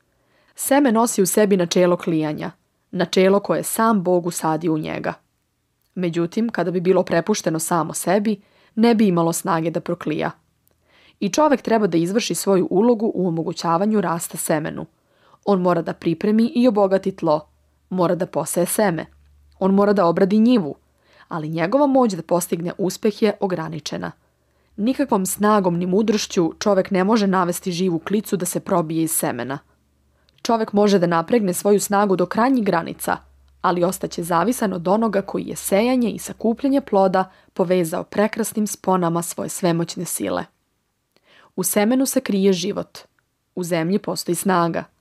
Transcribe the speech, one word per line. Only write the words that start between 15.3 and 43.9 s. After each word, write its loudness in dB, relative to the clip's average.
On 2
mora 2
da -8
pripremi 0
i 4
obogati 2
tlo, 0
mora 0
da -4
poseje -2
seme, 0
on 2
mora 4
da 4
obradi 2
njivu, 2
ali -8
njegova 2
moć 2
da -6
postigne -2
uspeh -2
je 2
ograničena. -6
Nikakvom 0
snagom 2
ni -2
mudrošću 0
čovek 2
ne 2
može 2
navesti -2
živu -2
klicu -2
da -6
se -6
probije -2
iz -2
semena. -4
Čovek -2
može 4
da 2
napregne 2
svoju 2
snagu 0
do 0
krajnjih 0
granica, -4
ali 0
ostaće -4
zavisan 0
od -6
onoga 2
koji -6
je -10
sejanje 0
i -8
sakupljanje -2
ploda 2
povezao 0
prekrasnim -2
sponama -2
svoje -10
svemoćne -2
sile. -6
U -4
semenu 0
se -2
krije 2
život, -6
u -6
zemlji -2